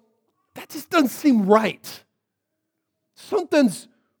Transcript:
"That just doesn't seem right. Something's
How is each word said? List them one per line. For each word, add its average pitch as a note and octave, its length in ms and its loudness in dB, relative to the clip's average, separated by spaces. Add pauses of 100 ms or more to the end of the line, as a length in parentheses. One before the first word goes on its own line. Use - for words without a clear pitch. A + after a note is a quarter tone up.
(540)
"That - 160 -20
just - 180 -16
doesn't D#4 220 2
seem A#3 340 0
right. G#3 600 -2 (1080)
Something's D4+ 720 -2 (340)